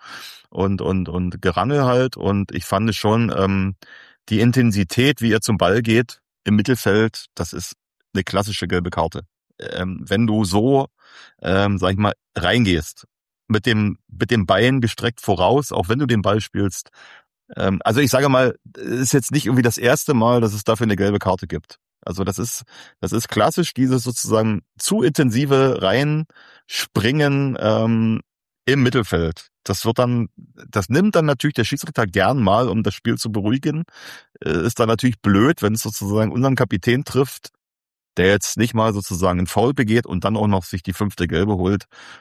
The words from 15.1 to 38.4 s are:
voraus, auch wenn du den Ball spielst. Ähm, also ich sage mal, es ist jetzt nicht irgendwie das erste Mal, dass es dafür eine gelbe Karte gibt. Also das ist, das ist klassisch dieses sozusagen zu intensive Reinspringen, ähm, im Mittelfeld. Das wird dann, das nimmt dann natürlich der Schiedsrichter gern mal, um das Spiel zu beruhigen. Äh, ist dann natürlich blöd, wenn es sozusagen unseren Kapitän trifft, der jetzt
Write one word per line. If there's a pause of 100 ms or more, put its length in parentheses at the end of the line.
voraus,
auch
wenn
du
den
Ball
spielst. (640)
Ähm,
also
ich
sage
mal, (200)
es
ist
jetzt
nicht
irgendwie
das
erste
Mal,
dass
es
dafür
eine
gelbe
Karte
gibt. (260)
Also
das
ist, (380)
das
ist
klassisch
dieses
sozusagen (160)
zu
intensive
Reinspringen,
ähm, (460)
im
Mittelfeld. (160)
Das
wird
dann,
das
nimmt
dann
natürlich
der
Schiedsrichter
gern
mal,
um
das
Spiel
zu
beruhigen. (640)
Äh,
ist
dann
natürlich
blöd,
wenn
es
sozusagen
unseren
Kapitän
trifft, (680)
der
jetzt